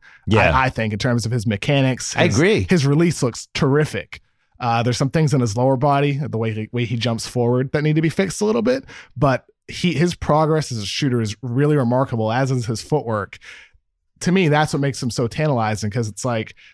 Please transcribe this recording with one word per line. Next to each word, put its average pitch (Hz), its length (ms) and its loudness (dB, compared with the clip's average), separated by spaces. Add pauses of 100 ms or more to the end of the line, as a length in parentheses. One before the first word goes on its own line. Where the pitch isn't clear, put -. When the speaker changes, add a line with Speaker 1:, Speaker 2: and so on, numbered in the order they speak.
(260)
Speaker 1:
Yeah. 98 300 4
Speaker 2:
I, 131 80 4
I 131 60 0
think 110 240 -2
in 104 40 -4
terms 120 280 0
of 110 60 -4
his 110 140 -2
mechanics, 131 720 0
Speaker 1:
I 156 120 4
Speaker 2:
his, 104 100 0
Speaker 1:
agree. 165 320 2
Speaker 2:
his 156 160 4
release 156 360 2
looks - 300 -4
terrific. 143 720 -2 (360)
Uh, 120 240 0
there's 120 140 0
some 135 140 0
things 156 240 2
in 131 80 2
his 110 160 -2
lower 131 180 2
body, 143 360 2 (140)
the 110 120 -4
way 113 160 -2
he, 110 180 -6
way 120 140 -2
he 110 100 -4
jumps 113 300 -2
forward, 123 460 0
that 151 100 0
need 151 140 2
to 160 60 2
be 165 60 2
fixed 185 320 -2
a 208 60 0
little 220 160 0
bit. 254 240 0 (280)
But 127 300 0 (240)
he, - 240 -2
his 165 220 0
progress 156 580 0
as 117 60 -4
a 101 80 -6
shooter 123 340 -2
is 104 220 -4
really 139 340 0
remarkable, 120 560 0
as 131 180 0
is 123 140 -2
his 110 160 -6
footwork. 113 580 -4 (840)
To 170 120 0
me, 185 160 4
that's 147 240 2
what 147 80 0
makes 139 220 -2
him 123 80 -4
so 123 160 -2
tantalizing, 110 640 -2
'cause 110 180 -2
it's - 160 -10
like, 113 300 -4 (200)